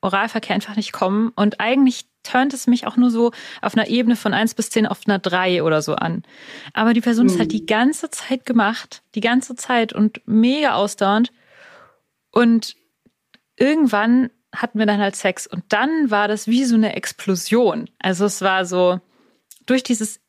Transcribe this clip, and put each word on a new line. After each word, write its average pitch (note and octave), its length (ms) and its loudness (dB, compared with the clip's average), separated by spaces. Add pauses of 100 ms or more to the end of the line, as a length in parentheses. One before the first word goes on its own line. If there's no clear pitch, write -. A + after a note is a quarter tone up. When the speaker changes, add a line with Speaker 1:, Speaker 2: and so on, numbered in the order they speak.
Speaker 1:
Oralverkehr G3 520 -2
einfach G#3 180 -6
nicht G#3 180 -6
kommen G#3 440 0
und G#3 240 0
eigentlich B3+ 460 2 (180)
turnt C4+ 300 0
es - 120 -6
mich A#3+ 220 2
auch - 80 -4
nur B3 160 4
so A#3 180 2 (300)
auf - 160 -4
einer A3 100 2
Ebene A#3+ 300 2
von - 180 -2
eins A3 200 0
bis - 160 -4
zehn A3 160 2
auf - 200 -6
einer G3 140 2
drei F3+ 420 0
oder D#3 180 2
so D3+ 140 -4
an. E3 300 -6 (500)
Aber A3 180 2
die A#3 80 4
Person A#3 260 2
ist F3+ 120 2
halt E3 140 0
Speaker 2:
Mhm. G#3+ 60 -2
Speaker 1:
die E3 80 -8
ganze B3+ 440 0
Zeit - 340 -6
gemacht, A3+ 580 -2 (120)
die G#3+ 60 -4
ganze B3 340 0
Zeit A#3 380 -2
und G#3+ 340 0
mega B3 480 2
ausdauernd. G3+ 560 0 (1000)
Und A#3 420 2 (840)
irgendwann B3 760 2 (220)
hatten A3 280 -6
wir A3 60 2
dann G#3 140 0
halt G3 140 0
Sex - 320 -4
und F3+ 220 -10
dann C#4 420 0
war G#3 160 0
das G#3 220 -4
wie A#3+ 160 2
so A#3+ 100 0
eine A3 220 2
Explosion. F#3 920 -2 (120)
Also F#3+ 240 -2
es G3 180 -2
war F#3+ 220 0
so F3+ 360 0 (680)
durch B3+ 180 0
dieses G#3+ 340 -4 (100)